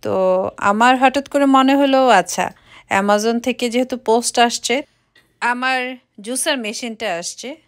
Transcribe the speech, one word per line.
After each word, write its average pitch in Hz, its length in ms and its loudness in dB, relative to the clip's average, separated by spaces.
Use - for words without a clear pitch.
তো 190 540 0
আমার 233 420 2
হঠাৎ 269 300 0
করে 285 160 0
মনে 269 320 4
হলো, 269 320 4
আচ্ছা, 185 440 2
অ্যামাজন 208 520 0
থেকে 247 300 -4
যেহেতু 247 260 -2
পোস্ট 233 420 0
আসছে, 240 440 0
আমার 254 560 -4
জুসার 262 380 -4
মেশিনটা 220 560 -6
আসছে। 220 420 -10